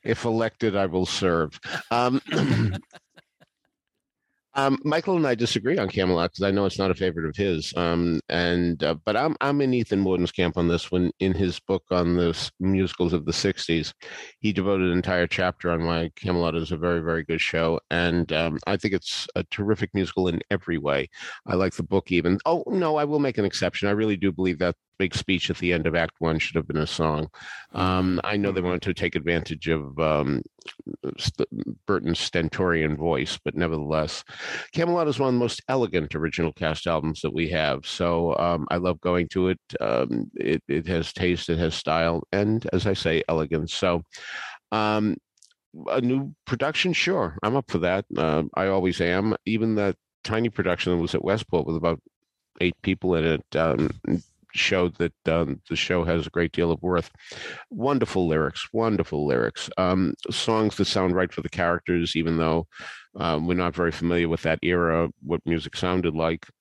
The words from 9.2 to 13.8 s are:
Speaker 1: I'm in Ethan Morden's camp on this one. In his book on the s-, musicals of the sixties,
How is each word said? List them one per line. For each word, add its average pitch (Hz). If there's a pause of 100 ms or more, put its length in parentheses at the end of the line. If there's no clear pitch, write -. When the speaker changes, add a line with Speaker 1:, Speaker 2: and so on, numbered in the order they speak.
Speaker 1:
I'm 143
in 131
Ethan 113
Morden's 92
camp 87
on 85
this 85
one. 90
In 95
his 90
book 95
on 87
the 87
s-, - (100)
musicals 92
of 80
the 82
sixties, 82 (460)